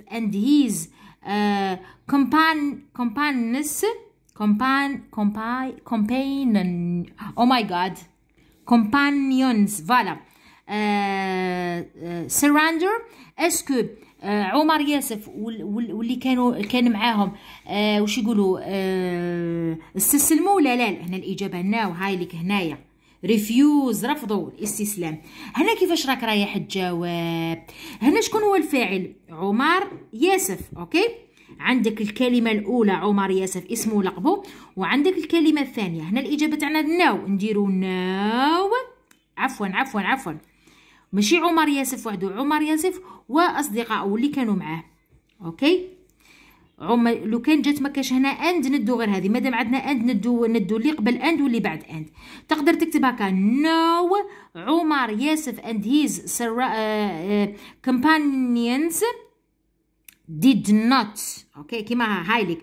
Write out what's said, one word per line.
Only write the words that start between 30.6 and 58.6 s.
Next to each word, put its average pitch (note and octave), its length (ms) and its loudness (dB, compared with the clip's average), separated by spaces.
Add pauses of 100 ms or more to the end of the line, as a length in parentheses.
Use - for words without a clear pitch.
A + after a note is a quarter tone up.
أوكي؟ D#4+ 280 0 (540)
عندك G#3+ 420 0
الكلمة A#3 500 2
الأولى G#3+ 400 2
عمر G3 400 0
ياسف F#3 400 -2
اسمه A3 220 -4
ولقبه، G#3 500 0 (320)
وعندك C4+ 420 0
الكلمة D#4 440 2
الثانية. F#3 400 -4
هنا F#3 180 -2
الإجابة D4 360 -2
تاعنا D4+ 260 -2
no، D4 480 0
نديرو G3+ 380 0
no، G3 1080 0 (640)
عفوًا، B3+ 300 -4
عفوًا، G#3+ 340 -2
عفوًا. F#3+ 360 -2 (760)
ماشي G#3 240 2
عمر E4 300 4
ياسف C4+ 400 -2
وحده، F#3+ 280 -4
عمر D4 260 0
ياسف D#4 400 0 (280)
وأصدقائه G#3+ 840 0
اللي A#3 120 0
كانوا B3+ 280 0
معاه. D#3+ 280 -6 (640)
أوكي؟ C#4+ 420 0 (920)
عم-، A#3 280 2
لو A#3 340 -2
كان D4+ 200 2
جات D4 200 0
ما C#4 80 -2
كاش C4+ 240 -2
هنا C4+ 380 0
and D#4 160 0
ندو B3 320 0
غير A3+ 100 0
هذه، F#3+ 200 0
مادام B3 260 0
عندنا B3+ 380 -2
and - 20 2
ندو، A#3 500 0
ندو A3 320 2
اللي B3 140 2
قبل A#3+ 280 0
and C#4+ 220 2
واللي A#3+ 180 2
بعد E3 240 -4
and. D#3 300 -12 (340)
تقدر D#4 260 2
تكتب D#4+ 320 0
هكا، A#3+ 240 0 (340)
"No، E4 520 4 (400)
عمر C#4 540 0
ياسف C4 500 -2
and A3 240 -6
his C#4 240 4
سر-، A3+ 540 -4
آه، B3+ 60 0
آه، G#3 880 0 (360)
companions C4+ 1120 2 (1400)